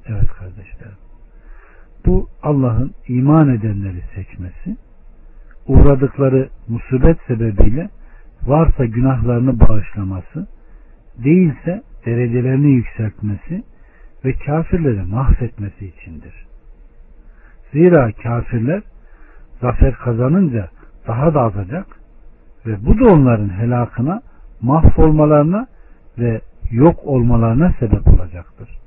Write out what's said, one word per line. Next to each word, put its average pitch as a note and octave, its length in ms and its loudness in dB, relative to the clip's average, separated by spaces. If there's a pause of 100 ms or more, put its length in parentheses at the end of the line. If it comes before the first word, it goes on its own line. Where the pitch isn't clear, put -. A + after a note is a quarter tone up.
Evet G#2 220 0
kardeşlerim, - 680 -10 (1080)
bu F#3+ 240 0 (140)
Allah'ın B2+ 500 -2 (140)
iman C#3 420 2
edenleri G2+ 520 -6 (140)
seçmesi, G2 640 -14 (920)
uğradıkları C3+ 840 2 (180)
musibet C3 500 0 (100)
sebebiyle A2+ 640 0 (520)
varsa D3 440 0
günahlarını A#2+ 760 -2
bağışlaması, G2+ 880 2 (760)
değilse E3+ 600 0 (220)
derecelerini B2 640 0
yükseltmesi A2 920 -6 (640)
ve C3 80 -2
kafirleri D3 680 -4
mahvetmesi G#2 840 -4
içindir. - 600 -20 (1200)
Zira D3+ 400 4
kafirler A#2+ 680 -6 (800)
zafer A#2+ 320 -2
kazanınca B2 760 -2 (380)
daha C3+ 260 -2
da D3 80 0
azacak G#2 580 -6 (680)
ve G#2+ 200 -8
bu G#3 140 4
da A#3+ 140 6
onların A#2+ 360 2
helakına, A#2+ 720 -4 (400)
mahvolmalarına D#3 1040 4 (500)
ve A#2 240 -4 (300)
yok D3 320 2
olmalarına A#2+ 760 2
sebep G#2 280 0
olacaktır. - 640 2 (180)